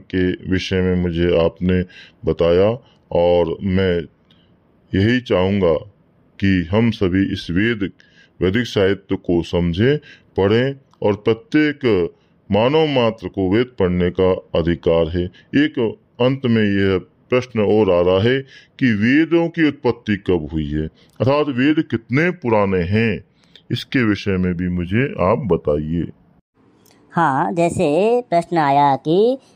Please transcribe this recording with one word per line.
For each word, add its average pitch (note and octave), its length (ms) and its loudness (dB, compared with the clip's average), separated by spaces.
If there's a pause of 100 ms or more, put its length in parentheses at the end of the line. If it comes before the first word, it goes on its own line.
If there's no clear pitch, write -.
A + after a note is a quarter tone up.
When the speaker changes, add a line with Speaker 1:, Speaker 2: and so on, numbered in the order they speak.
Speaker 1:
के F#2 200 -2 (240)
विषय F#2 300 -2
में F#2 160 0
मुझे F2 400 0
आपने F2+ 460 0 (420)
बताया, E2+ 440 2 (420)
और F2 520 0
मैं F#2+ 320 0 (1000)
यही A2 300 2
चाहूँगा F#2+ 500 0 (680)
कि F#2 320 0
हम A2+ 220 2
सभी F#2+ 300 0 (100)
इस - 180 -10
वेद, G2 400 -2 (500)
वैदिक G#2 260 0
साहित्य G2 520 -2
को E2+ 260 0
समझें, F2+ 520 0 (400)
पढ़ें A2+ 380 2 (280)
और G#2 200 0
प्रत्येक C#3+ 640 -2 (640)
मानव C3 400 2
मात्र A#2 380 -2
को F#2+ 220 -2
वेद B2 280 0
पढ़ने F2+ 340 0
का F#2 180 2 (260)
अधिकार E2 540 0
है। F2 140 -4 (320)
एक D3+ 220 0 (420)
अंत C3 260 0
में A2+ 160 2
यह G2 360 2 (320)
प्रश्न B2 320 -2
और G2+ 300 2
आ F2 100 4
रहा F#2 200 2
है B2+ 160 2 (400)
कि B2+ 160 2
वेदों D3+ 560 2
की E3 180 -2
उत्पत्ति A#2+ 480 -4 (100)
कब E2+ 260 0
हुई D#2 160 -4
है, D2+ 180 -4
अर्थात C#3 680 -4
वेद D3+ 340 2
कितने C#3 480 -2
पुराने G#2 500 0
हैं, G#2+ 360 -2 (480)
इसके B2+ 320 -4
विषय G2+ 320 -2
में F#2 180 -2
भी F2+ 160 -4
मुझे F2+ 340 -2 (180)
आप F2 260 0
बताइए। D#2 580 -2 (1040)
Speaker 2:
हाँ, E3 400 0
जैसे E3+ 340 -2 (440)
प्रश्न E3+ 280 -2
आया C#3+ 400 2
कि G#3+ 400 0 (180)